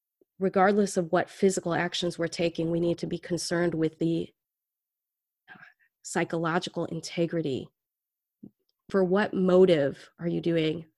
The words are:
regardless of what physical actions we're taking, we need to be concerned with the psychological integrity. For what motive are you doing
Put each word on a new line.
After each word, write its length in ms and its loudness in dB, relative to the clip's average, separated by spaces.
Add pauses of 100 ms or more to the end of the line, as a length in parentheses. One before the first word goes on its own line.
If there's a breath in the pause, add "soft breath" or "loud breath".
(380)
regardless 580 2
of 140 -2
what 180 0
physical 460 0
actions 440 -2
we're 100 -2
taking, 420 -2
we 80 -2
need 200 0
to 80 -6
be 120 -6
concerned 560 -2
with 240 -2
the 300 -2 (1700 loud breath)
psychological 840 -4
integrity. 800 -4 (1200)
For 120 2
what 320 0
motive 760 4 (100)
are 80 -4
you 120 -2
doing 440 -2 (140)